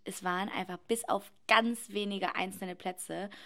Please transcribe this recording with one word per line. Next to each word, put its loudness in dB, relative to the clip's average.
es -8
waren 0
einfach -4
bis -2
auf 0
ganz 6
wenige 0
einzelne -4
Plätze, -6